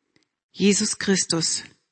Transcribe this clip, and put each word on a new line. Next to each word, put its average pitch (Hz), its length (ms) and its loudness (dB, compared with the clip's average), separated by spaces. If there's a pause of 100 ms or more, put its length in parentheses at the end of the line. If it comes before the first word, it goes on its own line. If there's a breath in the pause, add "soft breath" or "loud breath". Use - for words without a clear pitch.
(520)
Jesus 202 460 2
Christus, - 640 -2 (300)